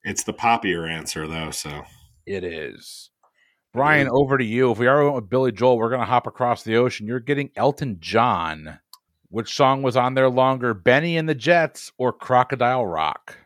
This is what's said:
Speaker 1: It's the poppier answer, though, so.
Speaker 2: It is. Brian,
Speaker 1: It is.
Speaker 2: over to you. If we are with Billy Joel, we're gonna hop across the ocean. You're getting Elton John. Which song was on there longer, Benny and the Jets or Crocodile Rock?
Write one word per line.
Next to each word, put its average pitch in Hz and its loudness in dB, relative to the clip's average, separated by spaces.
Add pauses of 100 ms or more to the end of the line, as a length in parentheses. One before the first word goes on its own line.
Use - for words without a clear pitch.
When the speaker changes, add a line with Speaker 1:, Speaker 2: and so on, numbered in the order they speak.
Speaker 1:
It's - -6
the 104 -8
poppier 98 -2
answer, 80 -8
though, 80 -8
so. 73 -12 (420)
Speaker 2:
It 92 -8
is. - -14 (640)
Brian, 143 4
Speaker 1:
It 120 -4
is. - -2
Speaker 2:
over 139 4
to 123 0
you. 120 2
If 104 -2
we 123 2
are 143 4
with 110 -6
Billy 127 0
Joel, 120 2
we're 113 -2
gonna 123 -2
hop 120 0
across 120 -2
the 113 0
ocean. 120 0
You're 123 -6
getting 139 -4
Elton 123 0
John. 82 -2 (480)
Which 107 -8
song 135 2
was 127 0
on 127 0
there 131 4
longer, 127 0
Benny 143 2
and 160 -2
the 156 0
Jets 160 0
or 123 -2
Crocodile 123 2
Rock? 80 -4